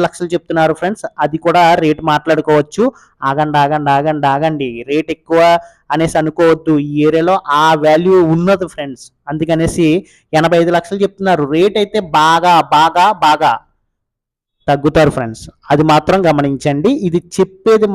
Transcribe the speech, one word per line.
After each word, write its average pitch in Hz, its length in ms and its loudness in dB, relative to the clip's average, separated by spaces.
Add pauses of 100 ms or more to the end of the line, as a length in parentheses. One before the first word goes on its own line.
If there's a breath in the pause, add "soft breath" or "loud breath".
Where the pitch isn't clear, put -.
లక్షలు 175 280 -6
చెప్తున్నారు 165 460 -2
ఫ్రెండ్స్. 190 260 -6 (200)
అది 151 200 -4
కూడా 170 180 2 (200)
రేటు 151 260 -2
మాట్లాడుకోవచ్చు. 151 760 0 (440 soft breath)
ఆగండి, 147 360 -2
ఆగండి, 147 320 -2
ఆగండి, 147 360 -2
ఆగండి. 147 360 -4 (200)
రేటు 151 280 -4
ఎక్కువ 165 240 -2 (540 loud breath)
అనేసి 160 280 -2
అనుకోవద్దు. 160 520 0 (140)
ఈ - 20 -10 (160)
ఏరియాలో 165 300 0 (240)
ఆ - 20 2 (220)
వాల్యూ 175 320 2 (180)
ఉన్నది 180 400 0
ఫ్రెండ్స్. 139 300 -12 (280)
అందుకనేసి 160 540 -2 (460 soft breath)
ఎనభై 165 300 0
ఐదు 170 160 0
లక్షలు 196 260 -6
చెప్తున్నారు. 185 400 -2 (100)
రేటు 196 280 0
అయితే 208 180 -4 (180)
బాగా, 165 380 4 (200)
బాగా, 165 300 2 (200)
బాగా 151 260 2 (1160)
తగ్గుతారు 143 500 2
ఫ్రెండ్స్. 113 280 -8 (240)
అది 147 240 2
మాత్రం 175 340 2
గమనించండి. 147 640 0 (160)
ఇది 175 140 -2 (160)
చెప్పేది 208 560 0